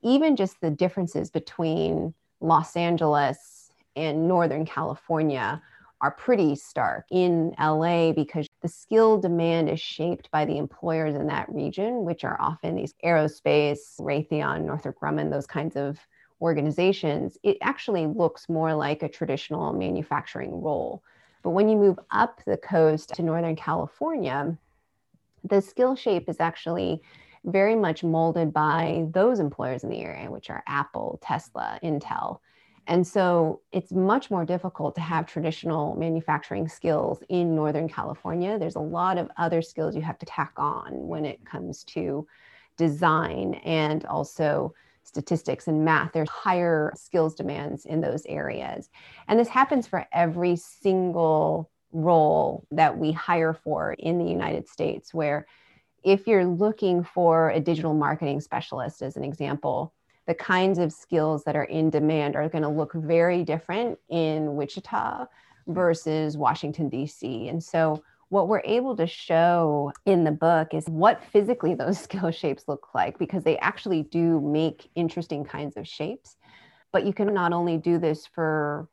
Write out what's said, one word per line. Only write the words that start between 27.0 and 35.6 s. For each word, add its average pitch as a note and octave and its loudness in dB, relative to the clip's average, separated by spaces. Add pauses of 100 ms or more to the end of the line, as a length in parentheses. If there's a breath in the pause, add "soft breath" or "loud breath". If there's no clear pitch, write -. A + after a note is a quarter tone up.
very G3 4
much F#3+ 0
molded E3 2
by D#3+ 2
those G#3 2
employers C#3 -4
in - -6
the A2 -6
area, - -12
which - -14
are - -10
Apple, - -4
Tesla, A1+ -6
Intel. - -4 (480 soft breath)
And F3 2
so F3 2 (100)
it's - -6
much F#3+ 2
more F#3 0
difficult F3 -4
to E3+ -4
have D#3+ -2
traditional D#3+ -4